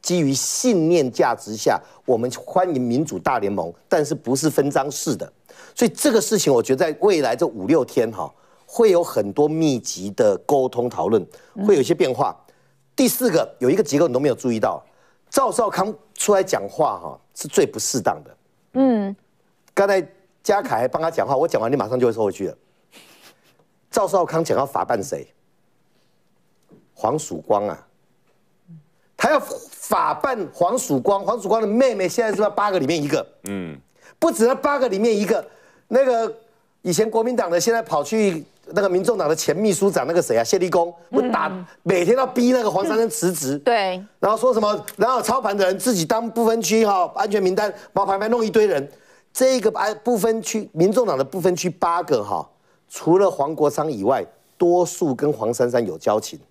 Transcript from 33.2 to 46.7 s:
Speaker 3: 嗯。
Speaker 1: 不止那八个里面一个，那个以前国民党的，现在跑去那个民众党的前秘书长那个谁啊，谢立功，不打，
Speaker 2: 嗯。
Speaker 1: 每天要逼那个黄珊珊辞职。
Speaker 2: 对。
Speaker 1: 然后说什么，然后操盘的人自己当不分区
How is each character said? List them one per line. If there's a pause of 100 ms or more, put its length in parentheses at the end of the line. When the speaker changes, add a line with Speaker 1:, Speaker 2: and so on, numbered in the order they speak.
Speaker 3:
嗯。 (440)
Speaker 1:
不
止
那
八
个
里
面
一
个， (420)
那
个 (480)
以
前
国
民
党
的，
现
在
跑
去 (220)
那
个
民
众
党
的
前
秘
书
长
那
个
谁
啊，
谢
立
功， (160)
不
打，
Speaker 2:
嗯。 (180)
Speaker 1:
每
天
要
逼
那
个
黄
珊
珊
辞
职。
Speaker 2:
对。 (180)
Speaker 1:
然
后
说
什
么， (100)
然
后
操
盘
的
人
自
己
当
不
分
区